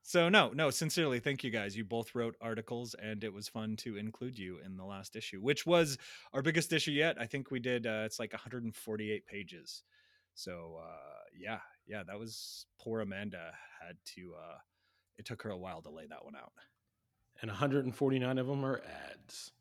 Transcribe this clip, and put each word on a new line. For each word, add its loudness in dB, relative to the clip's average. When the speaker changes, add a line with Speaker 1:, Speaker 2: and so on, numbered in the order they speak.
Speaker 1:
So 6
no, 10
no, 6
sincerely, 4
thank 0
you 2
guys. 0
You 0
both -2
wrote 0
articles, -4
and -6
it -4
was -10
fun -2
to -6
include -6
you -6
in -8
the -8
last -8
issue, -8
which 4
was 6
our 0
biggest 4
issue 4
yet. 4
I 0
think -4
we 0
did, 2
uh, 2
it's -6
like -4
a -6
hundred -6
and -4
forty-eight -2
pages. -10
So, -8
uh, -14
yeah, -6
yeah, -6
that -8
was, -10
poor -2
Amanda -6
had -14
to, -12
uh, -14
it -16
took -10
her -6
a -4
while -8
to -14
lay -12
that -14
one -16
out. -16
Speaker 2:
And -2
a -4
hundred 4
and 0
forty-nine 4
of 2
them 0
are 0
ads. -14